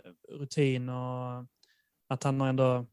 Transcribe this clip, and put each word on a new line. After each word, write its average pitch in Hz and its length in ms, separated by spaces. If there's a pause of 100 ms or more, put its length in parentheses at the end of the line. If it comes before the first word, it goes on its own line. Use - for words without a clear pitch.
(300)
rutin 135 600
och 127 560 (640)
att 139 140
han 135 180
har 135 60
ändå 127 460